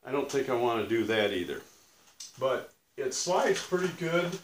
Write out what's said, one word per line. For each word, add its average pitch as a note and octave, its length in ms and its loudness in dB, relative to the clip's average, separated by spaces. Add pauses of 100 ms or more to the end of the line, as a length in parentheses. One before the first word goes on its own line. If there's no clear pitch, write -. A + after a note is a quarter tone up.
I C3 80 -6
don't C#3 180 0
think C3+ 200 0
I B2+ 40 2
wanna A#2 320 2
do A2 180 2
that G#2 280 2
either. E2+ 300 -4 (760)
But B2 340 -2 (240)
it C3 180 -4
slides F#3+ 480 2
pretty F3 360 0
good. E3+ 460 0